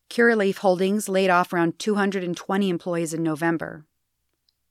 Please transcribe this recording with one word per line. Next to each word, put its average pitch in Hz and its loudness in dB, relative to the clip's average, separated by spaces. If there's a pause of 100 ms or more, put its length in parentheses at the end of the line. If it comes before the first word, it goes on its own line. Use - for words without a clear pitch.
Curaleaf 220 2
Holdings 190 2
laid 190 2
off 180 2
around 170 0
two 214 -2
hundred 196 -2
and 175 -4
twenty 196 -2
employees 170 -4
in 165 -4
November. 160 -4 (840)